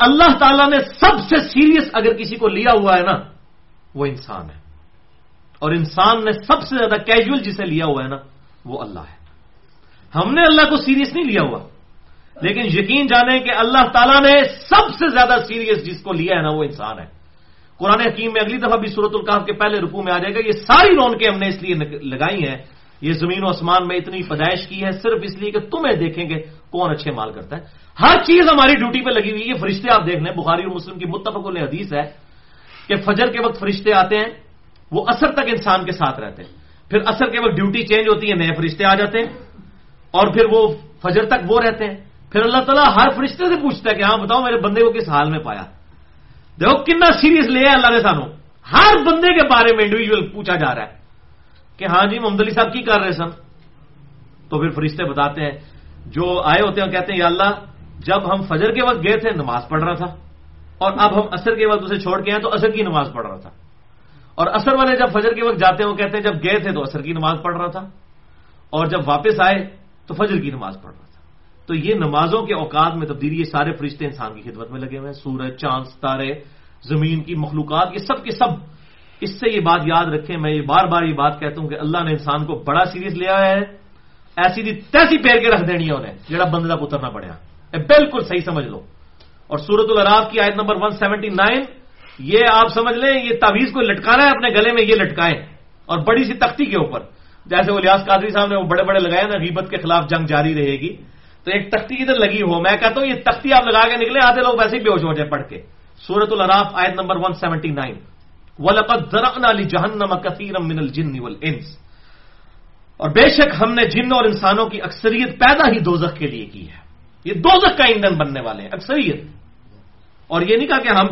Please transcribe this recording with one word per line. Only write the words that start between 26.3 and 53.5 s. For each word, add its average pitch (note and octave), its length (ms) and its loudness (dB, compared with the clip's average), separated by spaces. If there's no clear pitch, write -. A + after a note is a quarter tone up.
کون F3+ 220 -2
اچھے - 160 -8
مال A2 220 -8
کرتا G2+ 240 -16
ہے۔ F3 60 -16
ہر C#4 180 6
چیز E4+ 160 8
ہماری C#4 280 6
ڈیوٹی B3 240 -2
پہ B3+ 120 -2
لگی G#3 140 0
ہوئی G#3+ 120 -6
ہے۔ A#3 80 -6
یہ B3+ 100 -6
فرشتے G3+ 300 -6
آپ G#3 140 4
دیکھ E3 180 -2
لیں، F3+ 140 -6
بخاری E3+ 280 -2
اور F#3 120 -6
مسلم F3+ 240 -12
کی F3 120 -8
متفق G3+ 380 -8
علیہ F3 160 -6
حدیث F3 200 -8
ہے D3 80 -2
کہ - 80 -2
فجر G#3+ 280 0
کے A#3 120 -6
وقت A3+ 160 -4
فرشتے G3+ 320 -2
آتے G3 280 4
ہیں، A3+ 100 -6
وہ E3+ 100 -2
عصر D4 260 0
تک C4+ 160 0
انسان F#3 340 0
کے F3+ 120 -6
ساتھ C#3 240 -2
رہتے G2+ 200 -14
ہیں، - 80 -20
پھر G#3 100 2
عصر B3 240 0
کے A#3 100 -2
وقت A3 160 0
ڈیوٹی G3+ 300 0
چینج G#3+ 220 2
ہوتی G#3+ 180 -2
ہے، G3+ 120 0
نئے E3 160 0
فرشتے D#3+ 280 -4
آ G3 160 6
جاتے G3+ 180 -2
ہیں، A#3 100 -4
اور F#3+ 200 4
پھر A3+ 200 6
وہ A3 80 6
فجر F3+ 220 2
تک B3 140 0
وہ A3 160 2
رہتے A3 240 -2
ہیں۔ G3 80 -10
پھر G#3 160 0
اللہ B3 200 2
تعالیٰ C#4 200 4
ہر B3+ 200 6
فرشتے C4+ 340 -4
سے F4 100 2
پوچھتا B3 280 -4
ہے G#3+ 100 0
کہ G#3 100 -2
ہاں A3 140 2
بتاؤ A#3 220 0
میرے A#3 160 0
بندے G#3 240 2
کو A3+ 120 4
کس G#3 120 -4
حال D3 240 2
میں D#3 140 -6
پایا۔ G2+ 180 -8
دیکھو A3+ 200 2
کتنا E4+ 200 6
سیریس D#4 340 6
لیا C4 140 4
ہے C#4 60 6
اللہ B3 200 4
نے A3+ 100 4
سانو، D#3 200 0
ہر G4 280 6
بندے E4 300 4
کے D#4 60 6
بارے A#3 220 6
میں G#3+ 100 2
انڈیویجول G#3 360 0
پوچھا F#3 280 -4
جا C3+ 120 2
رہا A2 120 -8
ہے - 60 -20
کہ F#3+ 120 -6
ہاں F#3 180 4
جی A3 100 -4
محمد G#3 220 0
علی G#3+ 160 -2
صاحب - 160 2
کی B3+ 140 -6
کر G#3+ 140 4
رہے F#3+ 180 -2
سن، E3+ 100 -6